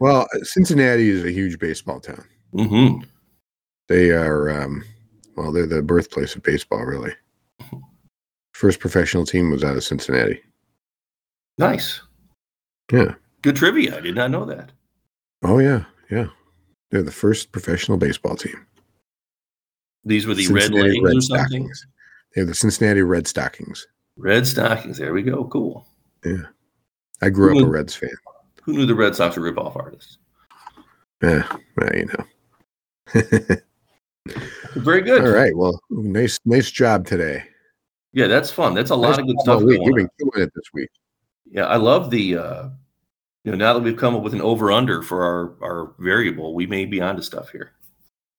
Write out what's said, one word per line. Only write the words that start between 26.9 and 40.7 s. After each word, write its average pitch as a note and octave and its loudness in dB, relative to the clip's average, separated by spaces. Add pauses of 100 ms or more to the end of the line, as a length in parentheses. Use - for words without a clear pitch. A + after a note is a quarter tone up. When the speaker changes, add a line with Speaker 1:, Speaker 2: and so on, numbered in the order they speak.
Speaker 1:
I G#2 2
grew F#2+ 6
Speaker 2:
Who F#2+ 4
Speaker 1:
up C3+ 6
a C3 4
Speaker 2:
knew, D#2+ 2
Speaker 1:
Reds D2+ -4
fan. B1+ -10 (520)
Speaker 2:
who D#3 -6
knew C#3+ 0
the A#2 2
Red G#2 2
Sox E2+ -2
were E2+ -6
rip-off E2 -6
artists? - -16 (1040)
Speaker 1:
Yeah, E2 2 (300)
well, - 0
you - -2
know. - -4 (1200)
<laughs> - -10
Speaker 2:
Very D#3+ 2
good. A#3+ 4
Speaker 1:
All B2 4
right. G#2+ 6
Well, F2 0 (120)
nice, A2 -2
nice A#2+ 4
job G#2+ 2
today. D#2+ -4 (720)
Speaker 2:
Yeah, B2+ 4
that's B2+ 2
fun. B2+ 0
That's A#2+ 0
a C#3+ 2
Speaker 1:
Nice B2 2
Speaker 2:
lot C3 4
of C3 -4
good B2 -2
Speaker 1:
job - 0
Speaker 2:
stuff A2+ 4
Speaker 1:
all G#2+ 4
week. A#2+ 6
Speaker 2:
going F2+ 0
Speaker 1:
You've C3 4
been G2+ 4
Speaker 2:
on. - -8 (220)
Speaker 1:
killing F#2+ 0
it D2+ -8
this E2+ -14